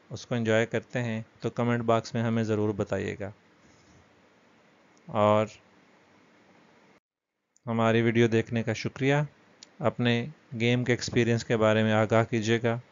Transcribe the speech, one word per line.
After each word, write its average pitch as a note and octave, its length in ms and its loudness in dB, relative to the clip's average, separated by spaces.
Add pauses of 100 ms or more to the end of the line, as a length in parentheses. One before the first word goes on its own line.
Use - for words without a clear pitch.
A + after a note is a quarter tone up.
(100)
उसको G#2+ 260 -10
एंजॉय A2+ 300 2
करते A2+ 320 -6
हैं A2+ 260 -6 (180)
तो A#2+ 80 -4
कमेंट A#2+ 320 -2
बॉक्स A2+ 320 0
में A#2+ 80 -2
हमें A2+ 220 0
ज़रूर G#2+ 280 0
बताइएगा। G2 600 -6 (1800)
और G#2+ 420 2 (2250)
हमारी A2+ 360 2
वीडियो A#2 260 4
देखने A2+ 340 0
का A2+ 120 -4
शुक्रिया। C#3 520 -2 (560)
अपने A#2+ 340 0 (400)
गेम A#2+ 280 0
के B2 80 0
एक्सपीरियंस A#2 520 0
के A#2+ 120 0
बारे G#2+ 280 4
में A2 100 2
आगाह A2 300 2
कीजिएगा। A2+ 560 -2 (120)